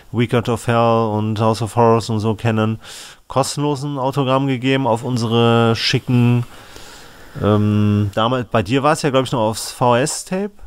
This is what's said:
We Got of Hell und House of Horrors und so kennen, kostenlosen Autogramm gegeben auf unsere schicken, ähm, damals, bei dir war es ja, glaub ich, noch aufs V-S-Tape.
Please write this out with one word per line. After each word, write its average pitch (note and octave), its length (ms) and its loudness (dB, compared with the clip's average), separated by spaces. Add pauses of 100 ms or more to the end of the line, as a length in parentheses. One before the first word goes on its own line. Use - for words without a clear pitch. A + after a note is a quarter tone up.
(120)
We A#2 160 0
Got A#2+ 220 -2
of A2+ 160 -4
Hell A#2 500 2
und G#2+ 240 -2
House A2 220 0
of A2 120 -6
Horrors A2+ 360 2
und A2 100 -2
so A2 140 0
kennen, A2 440 -2 (480)
kostenlosen C#3+ 720 -4
Autogramm C3+ 480 0
gegeben C3+ 400 0
auf A#2 180 0
unsere A#2 680 2
schicken, B2 720 2 (960)
ähm, G#2 720 2
damals, A#2 360 -2
bei A2+ 120 0
dir B2 200 -2
war D3+ 100 2
es D#3+ 100 -2
ja, D3+ 80 0
glaub C3 140 2
ich, - 80 -8
noch C3 80 0
aufs A2 320 -2
V-S-Tape. D3+ 800 -2 (160)